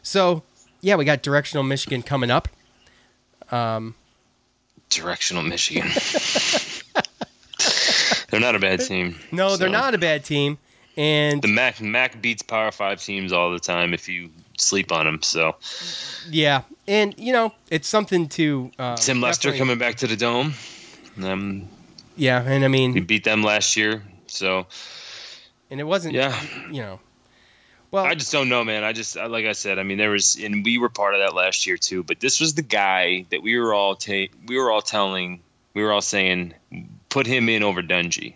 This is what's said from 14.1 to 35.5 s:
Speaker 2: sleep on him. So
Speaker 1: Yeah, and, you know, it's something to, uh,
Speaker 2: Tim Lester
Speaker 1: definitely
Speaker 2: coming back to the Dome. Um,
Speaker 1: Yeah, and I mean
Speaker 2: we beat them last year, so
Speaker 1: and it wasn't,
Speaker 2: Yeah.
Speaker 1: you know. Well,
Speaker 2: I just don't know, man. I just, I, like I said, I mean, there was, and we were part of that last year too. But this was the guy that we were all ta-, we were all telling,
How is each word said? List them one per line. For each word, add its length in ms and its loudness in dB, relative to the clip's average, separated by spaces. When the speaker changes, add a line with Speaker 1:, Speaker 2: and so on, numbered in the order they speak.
Speaker 2:
sleep 320 2
on 140 2
him. 160 -2
So 340 0
Speaker 1:
Yeah, 340 2
and, 320 2
you 140 -2
know, 200 2
it's 180 -2
something 420 2
to, 480 0
uh, 180 -4
Speaker 2:
Tim 240 2
Lester 280 2
Speaker 1:
definitely 100 0
Speaker 2:
coming 200 2
back 180 0
to 100 -2
the 100 0
Dome. 380 0
Um, 460 -4
Speaker 1:
Yeah, 260 2
and 220 2
I 40 4
mean 240 4
Speaker 2:
we 80 2
beat 240 0
them 180 2
last 340 2
year, 260 0
so 400 -2
Speaker 1:
and 100 -8
it 40 -6
wasn't, 300 -2
Speaker 2:
Yeah. 240 0
Speaker 1:
you 120 -8
know. 180 -12
Well, 120 2
Speaker 2:
I 100 0
just 160 -6
don't 180 2
know, 140 4
man. 220 -2
I 80 0
just, 240 -8
I, 100 -6
like 200 -2
I 60 0
said, 280 -2
I 20 -4
mean, 160 -2
there 120 2
was, 300 2
and 240 -2
we 140 2
were 100 2
part 260 0
of 60 2
that 140 2
last 320 0
year 100 0
too. 280 -2
But 160 -4
this 180 0
was 160 0
the 80 -2
guy 680 2
that 120 -2
we 160 0
were 160 2
all 220 2
ta-, 320 -2
we 120 -2
were 120 2
all 120 2
telling, 580 -2